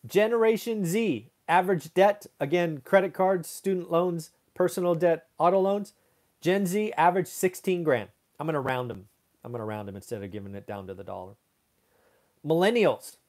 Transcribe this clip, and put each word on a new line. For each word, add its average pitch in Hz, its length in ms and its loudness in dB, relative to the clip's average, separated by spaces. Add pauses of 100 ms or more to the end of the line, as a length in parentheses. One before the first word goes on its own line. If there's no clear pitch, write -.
Generation 220 800 2
Z, 165 420 -2 (180)
average 180 460 2
debt, 202 340 4 (140)
again, 156 440 -2
credit 190 280 2
cards, 185 360 0
student 185 420 -4
loans, 170 400 0 (240)
personal 175 400 0
debt, 165 320 2 (100)
auto 180 220 4
loans. 196 340 0 (480)
Gen 190 240 0
Z, 208 300 -2
average 175 320 2
sixteen 180 560 -2
grand. 123 260 0 (320)
I'm 151 60 -6
gonna 151 140 -2
round 127 300 -4
'em. 92 180 -14 (360)
I'm 120 80 -12
gonna 113 120 -8
round 107 240 -8
'em 98 80 -12
instead 101 260 -10
of 98 80 -10
giving 98 240 -12
it 98 120 -14
down 101 200 -10
to 95 80 -12
the 95 100 -16
dollar. 98 300 -14 (1120)
Millennials. 175 720 0 (120)